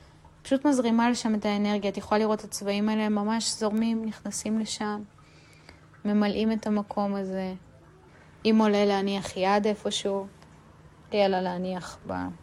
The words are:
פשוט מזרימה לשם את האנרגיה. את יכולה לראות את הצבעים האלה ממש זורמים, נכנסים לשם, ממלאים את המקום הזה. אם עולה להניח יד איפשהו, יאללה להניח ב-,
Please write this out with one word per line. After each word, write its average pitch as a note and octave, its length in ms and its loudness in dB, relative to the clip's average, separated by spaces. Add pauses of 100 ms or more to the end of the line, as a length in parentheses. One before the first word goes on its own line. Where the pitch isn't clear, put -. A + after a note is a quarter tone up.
(420)
פשוט C4+ 240 0
מזרימה A#3 440 4
לשם A#3 240 0
את G#3 100 -2
האנרגיה. G#3 460 0
את G3 60 -4
יכולה G#3 220 0
לראות G#3+ 220 0
את - 40 -16
הצבעים G3+ 440 -2
האלה G#3+ 200 0
ממש G#3+ 500 -2
זורמים, A3 460 0
נכנסים G#3+ 540 -6
לשם, G#3 440 -6 (1040)
ממלאים G#3 480 2
את G#3+ 140 -2
המקום G#3 480 -2
הזה. F#3+ 400 -4 (880)
אם A3 160 6
עולה G#3 240 4
להניח G3 520 0
יד G3+ 300 4
איפשהו, G3+ 600 -2 (840)
יאללה G3 280 4
להניח F#3 640 -6
ב-, F2+ 220 -6 (140)